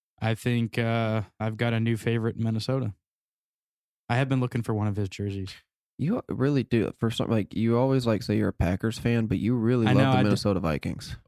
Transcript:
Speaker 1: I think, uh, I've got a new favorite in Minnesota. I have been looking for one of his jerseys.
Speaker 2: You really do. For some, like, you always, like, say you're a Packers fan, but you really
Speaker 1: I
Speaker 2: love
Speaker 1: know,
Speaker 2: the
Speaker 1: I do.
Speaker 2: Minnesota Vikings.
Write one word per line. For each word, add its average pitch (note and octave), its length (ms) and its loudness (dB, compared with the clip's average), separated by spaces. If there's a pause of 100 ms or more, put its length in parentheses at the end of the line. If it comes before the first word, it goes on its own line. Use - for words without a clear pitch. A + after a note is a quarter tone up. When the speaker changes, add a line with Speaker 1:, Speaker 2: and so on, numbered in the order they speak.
(220)
Speaker 1:
I A2+ 140 0
think, A#2+ 440 -2
uh, A2+ 440 0 (160)
I've A2 180 -4
got A#2+ 160 0
a A2+ 60 0
new A2+ 180 0
favorite A#2 400 -2
in A2+ 60 -4
Minnesota. A2+ 500 -2 (1160)
I A#2 60 2
have C3 140 0
been C3+ 100 2
looking B2 220 -2
for A2+ 120 -4
one G#2 140 0
of G2+ 80 -2
his G2+ 140 -4
jerseys. G2 440 -6 (440)
Speaker 2:
You F#3 300 -2
really C3 360 0
do. - 360 0
For A2+ 120 0
some, - 180 -2
like, A2 240 0
you A2+ 240 2
always, C3 300 2
like, A2 160 0
say G#2+ 140 0
you're G#2 120 2
a - 40 -4
Packers G2 440 0
fan, A#2 300 0
but G2 100 0
you A2+ 180 0
really A#2 300 2
Speaker 1:
I B2 80 4
Speaker 2:
love G2+ 100 6
Speaker 1:
know, - 80 4
Speaker 2:
the B2+ 60 6
Speaker 1:
I B2 40 4
do. - 40 4
Speaker 2:
Minnesota G2+ 340 2
Vikings. - 560 -4 (120)